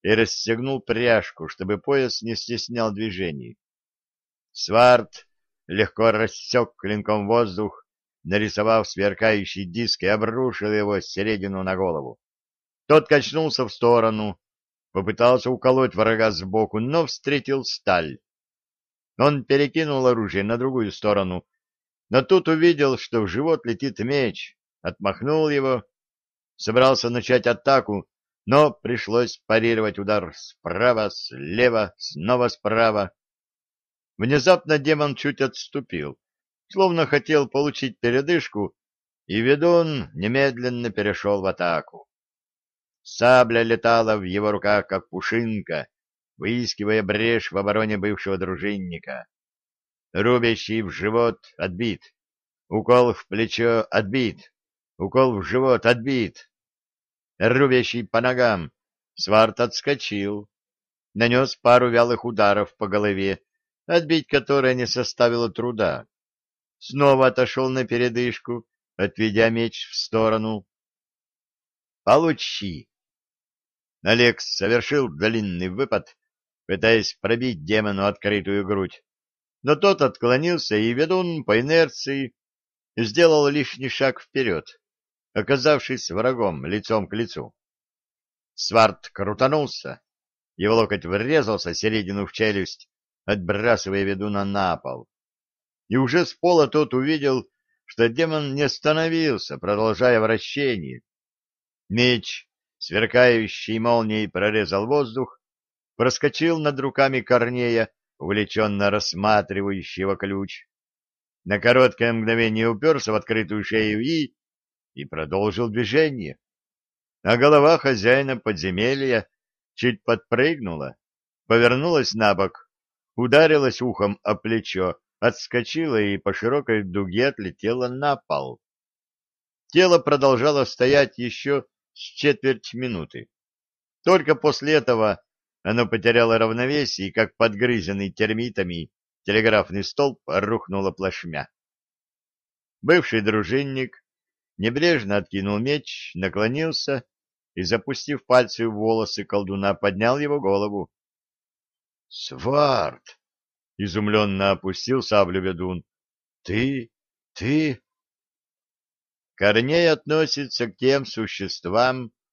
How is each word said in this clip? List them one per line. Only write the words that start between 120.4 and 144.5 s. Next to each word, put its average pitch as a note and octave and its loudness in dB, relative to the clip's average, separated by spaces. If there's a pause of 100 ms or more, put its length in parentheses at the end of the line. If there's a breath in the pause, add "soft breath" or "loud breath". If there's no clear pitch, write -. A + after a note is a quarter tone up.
повернулась B2+ 2
на G#2+ 2
бок, F#2+ -4 (460)
ударилась C#3 4
ухом G2+ -2
о G#2 0
плечо, F#2+ -4 (220)
отскочила A#2+ -2
и G2+ 0
по F#2+ -4
широкой A#2 -2
дуге G2 -2
отлетела A#2 -4
на C3+ -4
пол. C2+ -8 (1080)
Тело F3 6
продолжало C#3 2
стоять C3+ 2
ещё C3 -4 (280)
с - -20
четверть - -2
минуты. F#2+ -8 (720)
Только D#3 4
после D3 0
этого... A2+ 2 (420)
Оно A2+ 0
потеряло A#2 4
равновесие, A2+ -2
и, - -16
как A2 -2
подгрызенный G2+ -2
термитами, G#2 -4 (320)
телеграфный G#2 0
столб C#3+ -2
рухнуло G2 -2
плашмя. E2+ -8 (1300)
Бывший C#3+ 2
дружинник A#2+ -2 (540)